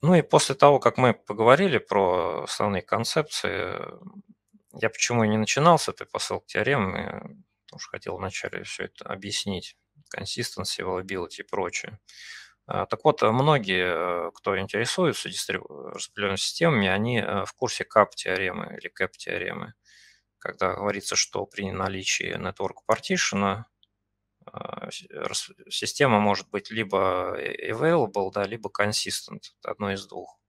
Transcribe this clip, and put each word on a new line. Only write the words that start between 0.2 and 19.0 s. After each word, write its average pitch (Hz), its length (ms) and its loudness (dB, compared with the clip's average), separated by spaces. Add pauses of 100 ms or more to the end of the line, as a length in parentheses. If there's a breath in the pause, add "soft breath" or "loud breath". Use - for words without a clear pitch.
после - 340 4
того, 143 240 8
как 117 180 4
мы 123 160 6
поговорили 123 640 4
про 90 640 2
основные 101 400 -2
концепции, 110 960 -2 (960)
я 110 180 -2
почему - 340 0
и 107 40 4
не 107 100 2
начинал 147 400 4
с - 100 -2
этой - 200 -10
посылки - 460 -6
теоремы, - 840 -2 (300)
потому - 140 -20
что - 100 -16
хотел - 260 -8
вначале - 480 -8
всё - 200 -10
это - 200 -14
объяснить, 98 720 -8 (380)
consistency, - 680 -8
availability 92 580 -6
и - 40 -10
прочее. - 560 -6 (680 loud breath)
А, 95 200 -2
так - 180 -6
вот, 151 180 4
э, 110 100 6
многие, 92 960 2
э, - 60 -8
кто 95 240 -2
интересуется 113 720 0
дистрибу-, - 600 -8
распределёнными - 480 -4
системами, 127 500 2
они, 107 320 2
э, 98 260 -2
в - 80 -12
курсе - 300 -2
кап - 320 4
теоремы 92 640 -4
или - 80 -12
кэп - 300 -4